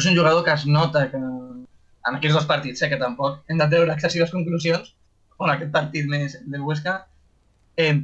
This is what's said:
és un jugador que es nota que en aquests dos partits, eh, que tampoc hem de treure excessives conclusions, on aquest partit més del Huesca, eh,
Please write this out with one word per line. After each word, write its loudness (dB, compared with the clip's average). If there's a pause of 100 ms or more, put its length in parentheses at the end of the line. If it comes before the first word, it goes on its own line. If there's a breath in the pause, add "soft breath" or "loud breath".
és 2
un 4
jugador 4
que 2
es -6
nota 2
que -8
en -8
aquests 2
dos -2
partits, -2
eh, -2
que -2
tampoc -2 (100)
hem 0
de 4
treure 4
excessives 0
conclusions, -2 (420)
on 0
aquest -4
partit -2
més -4
del -8
Huesca, -4 (720)
eh, 2